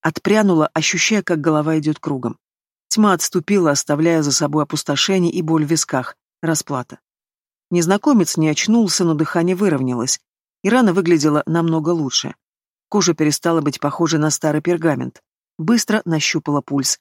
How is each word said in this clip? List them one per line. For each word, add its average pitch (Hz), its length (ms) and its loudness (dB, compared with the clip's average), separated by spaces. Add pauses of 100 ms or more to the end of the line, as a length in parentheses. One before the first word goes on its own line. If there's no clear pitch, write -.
Отпрянула, 180 720 2
ощущая, 185 480 -2
как 165 180 -2
голова 156 380 0
идет 151 200 -2
кругом. 127 400 -6 (500)
Тьма 208 240 2
отступила, 175 580 0
оставляя 156 520 0
за 143 100 0
собой 147 320 0
опустошение 170 680 -2
и 180 120 -4
боль 156 220 2
в 147 60 -4
висках. 139 460 -2 (260)
Расплата. 147 560 -4 (720)
Незнакомец 185 640 2
не 156 120 2
очнулся, 202 560 0
но 165 100 2
дыхание 170 400 0
выровнялось. 131 680 -2 (420)
И 196 80 0
рана 233 220 4
выглядела 160 540 2
намного 165 440 0
лучше. 160 440 -4 (540)
Кожа 185 260 2
перестала 160 460 0
быть 143 180 -4
похожей 156 400 -2
на 151 120 2
старый 151 300 -2
пергамент. 156 640 -4 (360)
Быстро 214 460 0
нащупала 151 580 -2
пульс. 139 380 -4